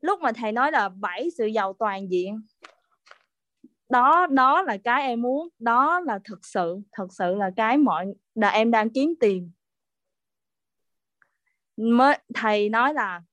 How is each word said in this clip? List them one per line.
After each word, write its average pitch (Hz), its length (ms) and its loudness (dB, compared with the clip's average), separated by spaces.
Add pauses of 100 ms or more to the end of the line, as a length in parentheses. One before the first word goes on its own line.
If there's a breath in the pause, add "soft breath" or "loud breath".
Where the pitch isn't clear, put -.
Lúc 359 200 -2
mà 262 100 0
thầy 233 200 -6
nói 254 200 0
là 214 180 0
bảy 196 480 -8
sự 226 80 -2
giàu 208 340 -2
toàn 196 320 -4
diện, 190 300 -4 (1500)
đó, 285 400 4
đó 269 320 4
là 240 160 -4
cái 240 260 -2
em 240 180 -2
muốn, 277 260 -2 (120)
đó 262 400 2
là 247 260 -6
thực 208 200 -18
sự, 180 360 -4 (160)
thực 185 160 -10
sự 185 220 -2
là 196 200 -2
cái 226 220 2
mọi, 185 280 2 (300)
là 208 140 2
em 226 220 2
đang 220 180 2
kiếm 269 300 -2
tìm. 185 320 0 (2250)
Mới, 240 400 4 (180)
thầy 208 340 0
nói 240 240 0
là 196 280 -6 (120)